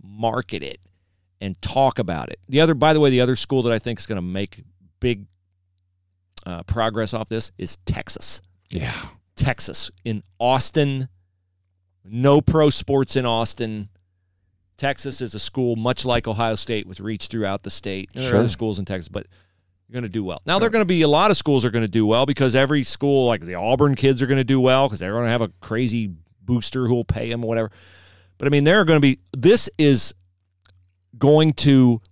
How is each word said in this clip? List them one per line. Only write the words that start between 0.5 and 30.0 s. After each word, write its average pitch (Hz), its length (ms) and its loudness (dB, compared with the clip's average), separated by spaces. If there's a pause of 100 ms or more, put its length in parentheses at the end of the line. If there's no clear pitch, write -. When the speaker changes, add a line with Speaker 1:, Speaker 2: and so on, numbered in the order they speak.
Speaker 1:
it 64 160 -14 (640)
and 95 180 -8
talk 135 380 0
about 82 320 -6
it. - 80 -14 (100)
The 139 120 4
other, 165 120 4
by 151 200 4
the 156 60 4
way, 143 120 6
the 123 100 4
other 123 140 2
school 131 280 -2
that 117 100 0
I 110 40 0
think 117 220 -6
is - 80 -12
gonna 104 160 -6
make 95 400 -8 (360)
big, 110 280 -4 (1200)
uh, 85 160 -10
progress 110 500 -2
off 110 160 -8
this 113 300 -6
is - 260 -8
Texas. - 560 -8 (280)
Speaker 2:
Yeah. 78 220 -6 (440)
Speaker 1:
Texas - 560 -4 (120)
in 107 200 -6 (160)
Austin. 131 680 0 (960)
No 131 360 4
pro 156 280 4
sports 135 460 -2
in 127 100 0
Austin. 113 640 -4 (880)
Texas 139 440 -6
is 107 140 -8
a 104 40 -8
school 120 360 -2
much 120 300 -4
like 120 220 -2
Ohio 113 280 -2
State 107 320 -6
with 92 120 -16
reach 104 280 -8
throughout 101 360 -6
the 98 60 -12
state. 95 440 -8
There 131 120 -8
are 127 40 -4
Speaker 2:
Sure. 98 100 4
Speaker 1:
other 120 100 2
schools 107 300 -4
in 95 60 -8
Texas, 92 240 -8
but 98 180 -10 (600)
you're - 140 -20
gonna 110 80 -8
do 104 140 -6
well. 87 220 -8
Now, 185 140 0
there 226 80 2
are - 20 0
Speaker 2:
Sure. 214 100 -4
Speaker 1:
gonna 208 60 2
be, 175 160 0
a 156 60 4
lot 165 220 4
of 190 80 2
schools 135 280 0
are 120 60 0
gonna 113 160 -2
do 107 180 0
well 117 200 2
because 131 300 0
every 135 280 2
school, 139 440 0
like, 113 140 0
the 87 140 -10
Auburn 131 400 2
kids 135 260 2
are 131 60 0
gonna 135 160 2
do 131 160 2
well 131 300 4
'cause 104 100 -8
they're 92 140 -6
gonna 117 160 -2
have 117 120 0
a 104 80 -2 (120)
crazy 113 480 -4 (320)
booster 123 460 -2
who 123 80 2
will 120 100 -4
pay 117 260 -4
'em 120 120 -6
or 110 40 -4
whatever. 113 220 -2 (680)
But, 139 100 -4
I - 20 2
mean, 143 140 2
there 180 180 6
are 165 40 2
gonna 160 140 4
be, 139 200 4 (120)
this 180 460 2
is 143 360 2 (1040)